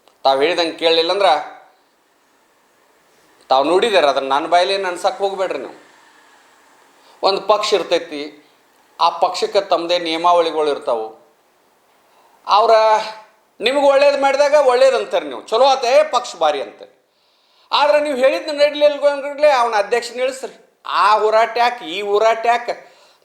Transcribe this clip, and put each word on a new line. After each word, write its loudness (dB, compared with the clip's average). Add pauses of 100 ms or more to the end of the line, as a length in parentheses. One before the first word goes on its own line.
(240)
ತಾವು 2
ಹೇಳಿದಂಗೆ 0
ಕೇಳಲಿಲ್ಲ 0
ಅಂದ್ರೆ, 0 (1900)
ತಾವು 2
ನೋಡಿದಾರೆ 2
ಅದನ್ನ. 0
ನನ್ನ -2
ಬಾಯಲ್ಲಿ 2
ಏನು -4
ಅನ್ಸಕ್ಕೆ -4
ಹೋಗ್ಬೇಡ್ರಿ -4
ನೀವು. -16 (1300)
ಒಂದು -4
ಪಕ್ಷ -2
ಇರ್ತೈತಿ, -6 (500)
ಆ 2
ಪಕ್ಷಕ್ಕೆ -2
ತಮ್ಮದೇ -2
ನಿಯಮಾವಳಿಗಳು 0
ಇರ್ತಾವು. -6 (1200)
ಅವ್ರ 2 (920)
ನಿಮ್ಗೆ 2
ಒಳ್ಳೇದು 2
ಮಾಡಿದಾಗ 2 (120)
ಒಳ್ಳೇದು 4
ಅಂತಾರೆ -4
ನೀವು, -12
ಚಲೋ 0
ಆತ, 2
"ಏ, 4
ಪಕ್ಷ -4
ಭಾರಿ" 0
ಅಂತಾರೆ. -18 (640)
ಆದ್ರೆ 2
ನೀವು -4
ಹೇಳಿದ್ನ 0
ನಡಿಲಿಲ್ಲ 2
ಅಂದ್ರೆ 0
ಅವ್ನ 2
ಅಧ್ಯಕ್ಷನ -2
ಇಳಿಸ್ರಿ. -8 (120)
ಆ 2
ಹೋರಾಟ 0
ಯಾಕೆ, -2
ಈ -8
ಹೋರಾಟ 0
ಯಾಕೆ? -4 (300)